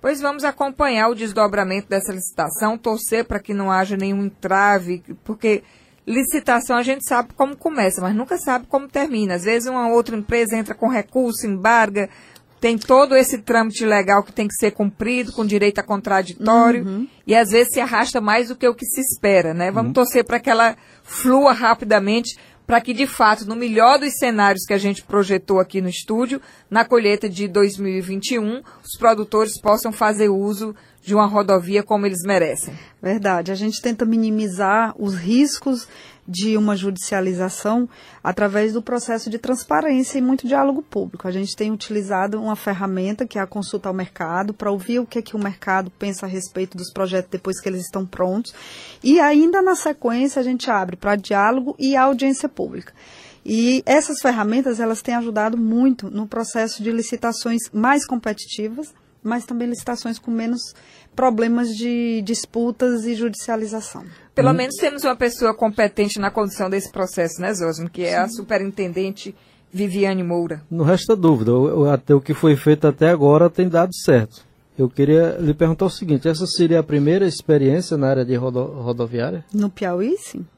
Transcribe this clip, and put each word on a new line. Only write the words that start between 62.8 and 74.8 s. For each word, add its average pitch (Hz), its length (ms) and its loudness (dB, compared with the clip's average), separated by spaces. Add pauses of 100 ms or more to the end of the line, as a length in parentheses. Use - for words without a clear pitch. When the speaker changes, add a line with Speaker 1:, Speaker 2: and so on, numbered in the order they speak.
Speaker 2:
e 233 100 -2
judicialização. 220 880 -6 (300)
Speaker 1:
Pelo 262 160 4
Speaker 3:
Hum. - 40 4
Speaker 1:
menos 254 220 -4
temos 285 280 -2
uma 254 100 2
pessoa 240 400 0
competente 214 640 0
na 202 120 -2
condução 202 400 -4
desse 196 200 -4
processo, 175 500 -4
né, 190 140 -2
Zosmo? 165 340 -4
Que 180 140 -8
é 175 140 -2
a 180 100 2
Speaker 2:
Sim. 226 100 -10
Speaker 1:
superintendente 196 960 -4 (400)
Viviane 190 520 0
Moura. 170 460 -4
Speaker 3:
Não 165 140 0
resta 185 300 4
dúvida, 147 380 4
o, 143 300 4
o, 143 80 4
até 143 240 4
o 139 60 6
que 143 140 -4
foi 151 220 4
feito 151 320 4
até 156 220 4
agora 156 400 6
tem 180 180 0
dado 170 260 2
certo. - 480 2 (340)
Eu 131 120 2